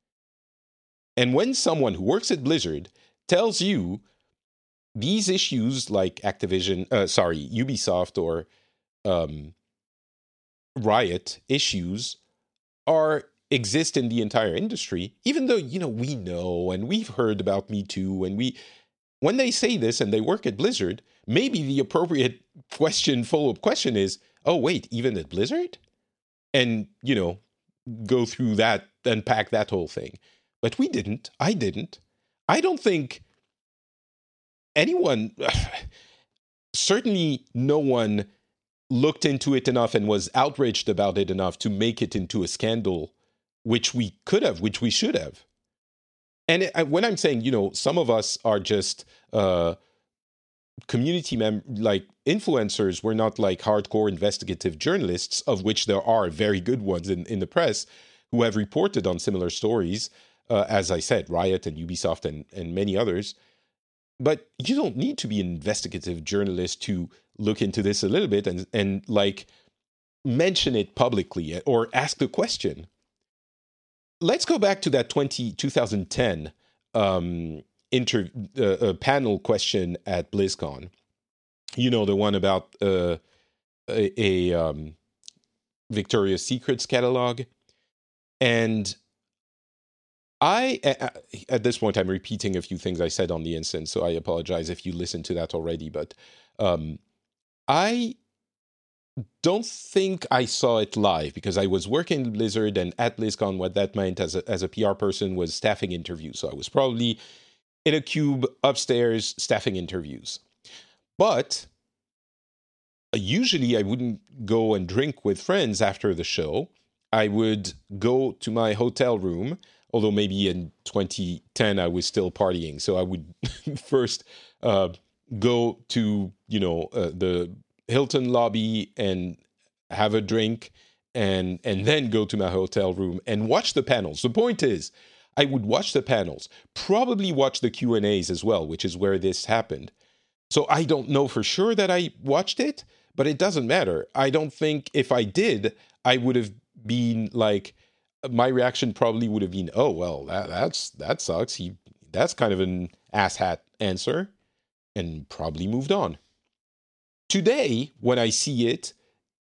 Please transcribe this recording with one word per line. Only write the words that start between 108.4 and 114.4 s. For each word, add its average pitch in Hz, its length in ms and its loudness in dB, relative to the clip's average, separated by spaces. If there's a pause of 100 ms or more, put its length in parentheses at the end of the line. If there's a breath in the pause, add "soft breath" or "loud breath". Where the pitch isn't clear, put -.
upstairs 120 760 2
staffing 101 400 0
interviews. 80 640 -8 (760 loud breath)
But 180 480 0 (1500)
usually 123 640 0
I 107 60 2
wouldn't 117 640 -6